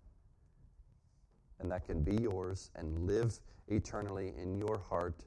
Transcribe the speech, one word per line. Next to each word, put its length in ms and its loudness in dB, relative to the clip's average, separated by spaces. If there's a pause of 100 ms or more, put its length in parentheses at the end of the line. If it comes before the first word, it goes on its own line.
(1600)
And 120 -2
that 140 -2
can 180 2
be 140 6
yours 580 0
and 320 -2
live 320 2 (300)
eternally 680 -2
in 200 -2
your 220 0
heart 480 -2